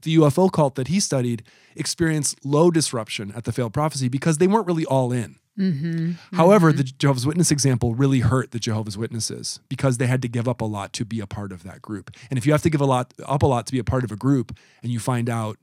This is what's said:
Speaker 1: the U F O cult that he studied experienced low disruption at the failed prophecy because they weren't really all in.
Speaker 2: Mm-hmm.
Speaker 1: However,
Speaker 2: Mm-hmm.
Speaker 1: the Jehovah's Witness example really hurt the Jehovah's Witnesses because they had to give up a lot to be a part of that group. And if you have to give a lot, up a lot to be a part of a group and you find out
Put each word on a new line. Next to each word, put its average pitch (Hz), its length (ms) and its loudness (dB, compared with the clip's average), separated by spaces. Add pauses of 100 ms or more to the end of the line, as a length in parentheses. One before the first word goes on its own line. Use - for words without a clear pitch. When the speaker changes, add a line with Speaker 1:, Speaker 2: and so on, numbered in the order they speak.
Speaker 1:
the 160 100 -2
U 160 120 6
F 143 140 4
O 185 100 4
cult 147 280 0
that 131 100 -4
he 180 140 0
studied 123 420 -2 (320)
experienced 160 680 -2
low 147 260 4
disruption 117 640 -4
at 117 80 -10
the - 100 -8
failed 120 220 -4
prophecy 143 340 -2
because 147 300 0
they 185 80 4
weren't 196 220 2
really 160 180 -2
all 131 240 0
in. 107 260 -6 (220)
Speaker 2:
Mm-hmm. 165 540 -2 (240)
Speaker 1:
However, 170 340 8
Speaker 2:
Mm-hmm. 135 80 4
Speaker 1:
the 139 60 2
Jehovah's 131 420 0
Witness 156 240 2
example 127 440 2
really 135 260 2
hurt 120 320 0
the 120 80 -6
Jehovah's 107 360 -6
Witnesses 110 600 -8 (100)
because 127 300 0
they 127 80 0
had 127 160 0
to 127 60 -4
give 117 200 -4
up 120 120 -4
a 110 40 -4
lot 101 300 -8
to 120 100 -6
be 110 160 -8
a 98 60 -10
part 101 260 -10
of 87 120 -18
that 85 180 -18
group. 104 280 -12 (200)
And 135 80 -2
if 107 80 -2
you 147 60 4
have 151 100 4
to 170 80 2
give 147 100 -2
a 139 60 0
lot, 123 260 0 (140)
up 143 160 0
a 160 40 4
lot 120 200 0
to - 60 -8
be 131 80 -2
a 110 40 -8
part 127 200 -2
of 101 80 -8
a 107 40 -10
group 131 400 -2 (260)
and 120 100 -4
you 117 80 -2
find 120 280 -2
out 113 340 -6